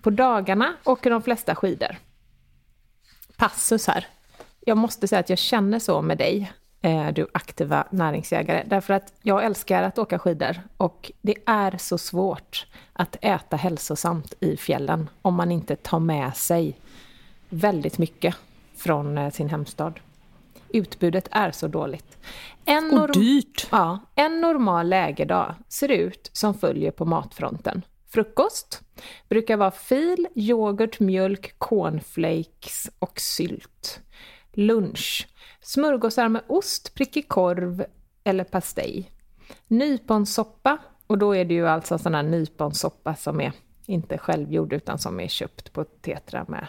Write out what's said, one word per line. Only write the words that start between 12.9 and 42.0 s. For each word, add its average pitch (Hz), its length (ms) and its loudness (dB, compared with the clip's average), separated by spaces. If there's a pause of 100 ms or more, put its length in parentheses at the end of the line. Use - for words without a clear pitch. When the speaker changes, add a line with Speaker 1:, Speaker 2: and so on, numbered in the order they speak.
Speaker 1:
att - 280 -4
äta 180 360 0
hälsosamt 165 840 -4
i 156 180 0
fjällen 147 520 -2 (120)
om 180 120 2
man 175 180 2
inte 165 240 -2
tar - 240 -2
med 147 360 0
sig 165 420 0 (720)
väldigt 165 480 0
mycket 170 380 0 (400)
från, 147 420 -2
eh, 143 140 -2
sin 147 180 -4
hemstad. 156 500 -6 (760)
Utbudet 180 580 0
är 196 200 0
så - 160 -6
dåligt. 151 500 -6 (480)
En 311 200 4
Speaker 2:
Och 302 140 6
Speaker 1:
norm- 285 140 4
Speaker 2:
dyrt. 240 580 4
Speaker 1:
Ja, 185 280 2 (160)
en 320 260 4
normal 208 480 4
lägerdag 170 680 2 (120)
ser 285 240 -2
ut 180 420 0
som 208 200 0
följer 156 380 0
på - 140 -4
matfronten. - 760 -4 (280)
Frukost - 720 -2 (480)
brukar 220 280 2
vara 190 140 4
fil, 339 640 0
yoghurt, 220 640 0
mjölk, 190 580 0
cornflakes - 1300 -2 (100)
och - 200 -6
sylt. - 840 -6 (520)
Lunch. 208 760 0 (340)
Smörgåsar 240 680 2
med 220 180 0
ost, - 480 -2
prickig 285 320 -2
korv 180 580 0 (380)
eller 190 200 0
pastej. - 680 -6 (560)
Nyponsoppa, 226 1120 2 (300)
och 208 100 2
då 202 180 4
är 180 100 4
det 170 80 0
ju 170 140 2
alltså 165 300 0
sån 165 180 0